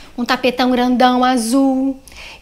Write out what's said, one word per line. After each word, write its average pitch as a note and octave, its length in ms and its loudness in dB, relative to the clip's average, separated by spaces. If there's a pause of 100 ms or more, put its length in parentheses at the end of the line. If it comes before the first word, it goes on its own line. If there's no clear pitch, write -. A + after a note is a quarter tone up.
(180)
um A#3+ 60 -6
tapetão B3+ 480 -2
grandão B3 500 2
azul. C4 720 0 (460)